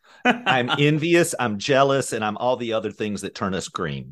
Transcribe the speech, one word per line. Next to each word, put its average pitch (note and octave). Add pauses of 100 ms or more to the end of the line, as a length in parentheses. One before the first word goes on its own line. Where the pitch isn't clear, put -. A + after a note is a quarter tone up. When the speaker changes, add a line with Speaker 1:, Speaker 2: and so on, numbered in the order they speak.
(240)
Speaker 1:
I'm F#3
Speaker 2:
<laughs> D3+
Speaker 1:
envious, D#3+
I'm A2
jealous, C#3
and G#2+
I'm G#2+
all B2
the A2+
other G#2+
things G#2
that F#2+
turn F#2+
us F2
green. C#2